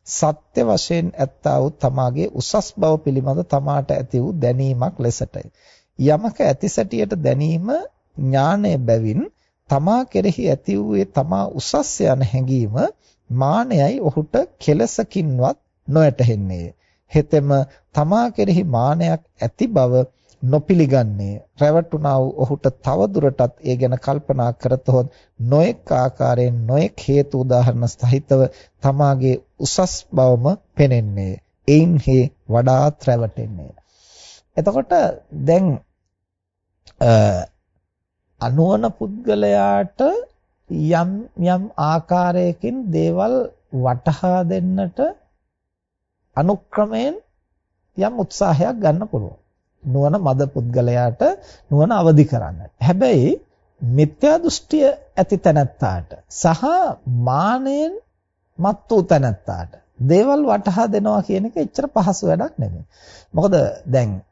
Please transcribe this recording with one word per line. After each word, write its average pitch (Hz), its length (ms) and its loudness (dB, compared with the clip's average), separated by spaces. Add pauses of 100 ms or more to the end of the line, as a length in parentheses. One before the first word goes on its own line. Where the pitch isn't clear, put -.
සත්‍ය - 560 -4
වශයෙන් 175 500 0
ඇත්තා 135 460 -4
වූ 135 120 0
තමාගේ 131 600 -2
උසස් - 400 -4
බව 156 260 0
පිළිබඳ 139 460 -2
තමාට 139 460 -2
ඇති - 300 -4
වූ 160 140 -2
දැනීමක් 131 640 -2
ලෙසටය. - 460 -4 (560)
යමක 156 400 0
ඇති 156 300 0
සැටියට 214 480 -4
දැනීම 151 500 -2 (480)
ඥානය 156 640 0
බැවින් 113 440 0 (480)
තමා 185 340 0
කෙරෙහි 196 420 -2
ඇති 151 300 -2
වූයේ 208 300 -2
තමා 185 440 -2
උසස් 285 400 -4 (100)
යන 135 220 0
හැඟීම 127 540 -2 (540)
මානයයි 170 680 0
ඔහුට 151 340 -4 (220)
කෙලසකින්වත් 156 1000 -2 (300)
නොයැටහෙන්නේය. 117 800 0 (460)
හෙතෙම 147 380 2 (400)
තමා 185 400 0
කෙරෙහි 196 340 0
මානයක් 160 580 0 (140)
ඇති - 300 -4
බව 135 260 2 (500)
නොපිළිගන්නේ. 127 920 0 (200)
රැවටුණා 151 640 0
වූ 131 180 0
ඔහුට 139 300 -2 (100)
තව 139 220 -2 (100)
දුරටත් 143 520 0
ඒ 127 160 -2
ගැන 127 220 0
කල්පනා 135 540 -2
කරතහොත් 127 540 0 (340)
නොඑක් 151 520 2
ආකාරයෙන් 123 640 0 (100)
නොඑක් 147 340 0
හේතු 139 400 0
උදාහරණ 123 480 2
සහිතව 131 520 0 (380)
තමාගේ 139 580 0 (200)
උසස් - 380 -2 (140)
බවම 127 380 2 (240)
පෙනෙන්නේ. 104 640 0 (340)
එයින් 160 300 6
හේ 131 260 4 (200)
වඩාත් 131 600 2
රැවටෙන්නේ. 110 680 -4 (800)
එතකොට 208 400 -2 (460)
දැන්, 165 280 2 (1300)
අ, 117 140 4 (1300)
අනුවන 160 500 0
පුද්ගලයාට 202 1120 0 (720)
යම් 165 400 0 (320)
යම් 180 200 0 (180)
ආකාරයකින් 175 960 -2 (120)
දේවල් 170 460 0 (380)
වටහා 135 720 -2
දෙන්නට 185 540 -4 (1400)
අනුක්‍රමයෙන් 214 800 -2 (800)
යම් 208 200 -2
උත්සාහයක් 196 600 -2
ගන්න 185 300 0
පුළුවන්. - 280 -6 (460)
නුවණ 143 360 0
මද 139 280 0
පුද්ගලයාට 123 760 -2 (420)
නුවණ 151 280 2
අවදි 165 320 6
කරන්න. 92 340 -4 (180)
හැබැයි 180 540 2 (500)
මිත්‍යා 151 580 2
දෘෂ්ටිය 311 480 0 (260)
ඇති 190 260 0
තැනැත්තාට 123 720 0 (160)
සහ - 380 -2 (560)
මානයෙන් 254 720 -2 (680)
මත් 196 280 -2
වූ 208 160 2
තැනැත්තාට 117 720 -2 (280)
දේවල් 214 440 4
වටහා 208 440 0
දෙනවා 208 340 0
කියන 190 240 -4
එක 240 100 -12
එච්චර 285 320 -4
පහසු 190 380 0
වැඩක් 175 300 -2
නෙමෙයි. 92 280 -6 (440)
මොකද 170 260 2 (300)
දැන්, 123 260 0 (200)